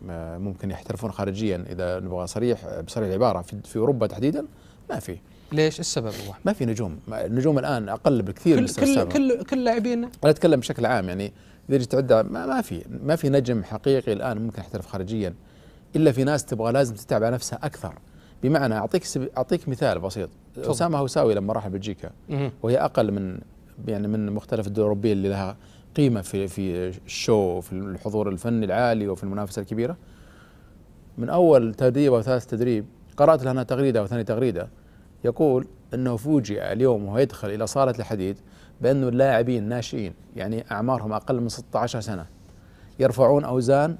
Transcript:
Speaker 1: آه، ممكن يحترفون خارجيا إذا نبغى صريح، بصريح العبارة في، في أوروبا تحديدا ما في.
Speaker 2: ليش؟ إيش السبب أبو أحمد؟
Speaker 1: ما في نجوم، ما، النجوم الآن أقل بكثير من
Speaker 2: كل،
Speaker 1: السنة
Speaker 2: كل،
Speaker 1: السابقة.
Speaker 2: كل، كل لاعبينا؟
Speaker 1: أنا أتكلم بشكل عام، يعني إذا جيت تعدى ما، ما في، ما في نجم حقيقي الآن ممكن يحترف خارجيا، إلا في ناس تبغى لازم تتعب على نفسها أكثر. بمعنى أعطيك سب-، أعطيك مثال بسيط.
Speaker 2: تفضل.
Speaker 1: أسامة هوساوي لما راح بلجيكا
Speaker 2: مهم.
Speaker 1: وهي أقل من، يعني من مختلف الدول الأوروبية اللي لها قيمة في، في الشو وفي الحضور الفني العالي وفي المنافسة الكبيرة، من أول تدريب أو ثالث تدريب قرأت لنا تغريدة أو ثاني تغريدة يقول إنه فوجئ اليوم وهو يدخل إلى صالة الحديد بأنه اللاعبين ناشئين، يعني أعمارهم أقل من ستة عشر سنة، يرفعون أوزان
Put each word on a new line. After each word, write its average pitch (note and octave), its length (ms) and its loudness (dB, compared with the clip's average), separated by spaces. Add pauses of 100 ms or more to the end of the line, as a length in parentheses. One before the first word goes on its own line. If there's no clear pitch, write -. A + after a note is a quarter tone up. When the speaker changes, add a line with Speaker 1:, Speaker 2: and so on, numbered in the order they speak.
Speaker 1:
آه، E2 280 -10
ممكن G2 340 -8
يحترفون G2+ 400 -8
خارجيا G2 580 -4
إذا F2+ 300 -4
نبغى F2+ 280 -6
صريح، A#2 520 -4
بصريح G2+ 280 -4
العبارة F#2+ 340 0
في، G2+ 220 -12
في - 160 -6
أوروبا A2+ 280 2
تحديدا C3+ 380 -2 (440)
ما D3 100 -6
في. F#2 180 -12 (340)
Speaker 2:
ليش؟ D#3 140 2
إيش D#3 140 -2
السبب B2+ 280 -4
أبو G2+ 240 -10
أحمد؟ - 140 -16
Speaker 1:
ما - 80 2
في C3 120 -2
نجوم، G#2+ 420 -2
ما، A2+ 180 -4
النجوم C3 340 2
الآن B2+ 300 -2
أقل A#2 320 2
بكثير G2+ 340 2
من - 40 6
Speaker 2:
كل، - 60 4
Speaker 1:
السنة - 200 0
Speaker 2:
كل، C#4 60 4
Speaker 1:
السابقة. - 220 2
Speaker 2:
كل، C4 300 2
كل C4 200 -2
لاعبينا؟ A#3 460 0 (140)
Speaker 1:
أنا D3 80 6
أتكلم D#3 280 4
بشكل A#2 260 -4
عام، G#2+ 240 2
يعني G2 240 -6 (360)
إذا C#3 80 4
جيت B2 140 0
تعدى A#2+ 380 4
ما، B3+ 160 -6
ما C4 160 0
في، - 240 -8 (180)
ما D3 120 2
في D3+ 140 0
نجم B2 340 2
حقيقي B2 500 0
الآن A2 280 -4
ممكن A2 180 -6
يحترف F#2 280 -10
خارجيا، G2 460 -4 (600)
إلا D3 160 6
في C3 120 0
ناس C#3+ 220 0
تبغى A#2 260 -2
لازم B2+ 240 2
تتعب A2 280 -2
على A#2+ 100 2
نفسها - 300 -6
أكثر. G2 300 -8 (500)
بمعنى C3+ 300 2
أعطيك G#2+ 300 -2
سب-، C3+ 340 -6
أعطيك E3 320 -2
مثال A#2+ 300 0
بسيط. F#2 300 -6 (260)
Speaker 2:
تفضل. - 160 -4
Speaker 1:
أسامة D#3 260 0
هوساوي C3+ 360 2
لما G2+ 200 0
راح G#2 140 -4
بلجيكا F#2+ 420 -8 (200)
Speaker 2:
مهم. C#3 220 -4 (120)
Speaker 1:
وهي A#2 140 2
أقل B2 340 2
من، F#2+ 280 -4 (480)
يعني G#2 200 -4
من G#2+ 240 -2
مختلف G#2+ 360 -4
الدول G#2 180 0
الأوروبية G#2 280 2
اللي G2 160 0
لها G2 280 -4 (380)
قيمة B2 260 2
في، G2 260 -4
في F2+ 400 -4 (180)
الشو - 280 0
وفي F2+ 400 0
الحضور G2+ 560 -4
الفني A2 360 -2
العالي A2+ 420 0
وفي F#2+ 160 -6
المنافسة G2+ 380 -6
الكبيرة، A#2 360 -4 (1200)
من A#2+ 120 -4
أول D3 440 6
تدريب C3 400 4
أو A2+ 80 4
ثالث B2 240 0
تدريب A2+ 400 0 (320)
قرأت D3 260 6
لنا C3 200 0
تغريدة B2+ 360 2
أو G2+ 80 -2
ثاني A#2 160 -2
تغريدة A2+ 460 -2 (540)
يقول C3 440 2 (260)
إنه B2 240 -2
فوجئ G#2 540 0
اليوم A2 340 2
وهو G2+ 120 -2
يدخل B2+ 320 0
إلى G#2+ 180 -4
صالة C3 320 2
الحديد G2 380 -4 (440)
بأنه C3+ 260 2
اللاعبين A#2+ 560 2
ناشئين، A2+ 500 -6 (220)
يعني A2 360 -6
أعمارهم A2 420 -2
أقل A#2+ 280 -2
من A#2 80 -2
ستة - 300 -6
عشر A#2+ 200 -2
سنة، G2 260 -8 (720)
يرفعون C3 440 6
أوزان C3+ 560 2